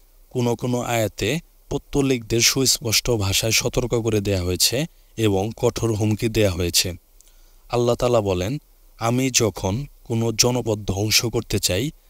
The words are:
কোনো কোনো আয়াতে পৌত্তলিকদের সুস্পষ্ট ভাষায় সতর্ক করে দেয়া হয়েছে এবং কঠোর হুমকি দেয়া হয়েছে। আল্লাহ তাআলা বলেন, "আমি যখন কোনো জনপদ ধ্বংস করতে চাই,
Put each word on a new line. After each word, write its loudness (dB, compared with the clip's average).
কোনো 0
কোনো -2
আয়াতে -2
পৌত্তলিকদের 0
সুস্পষ্ট 0
ভাষায় 0
সতর্ক 0
করে 2
দেয়া 0
হয়েছে 0
এবং 0
কঠোর 0
হুমকি 0
দেয়া 2
হয়েছে। -2
আল্লাহ 2
তাআলা 2
বলেন, 0
"আমি 0
যখন 0
কোনো -2
জনপদ 0
ধ্বংস 0
করতে -2
চাই, -2